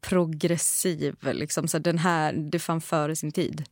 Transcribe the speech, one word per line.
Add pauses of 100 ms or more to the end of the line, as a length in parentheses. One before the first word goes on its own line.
progressiv? (180)
Liksom,
så
här,
den
här,
det
fann
före
sin
tid.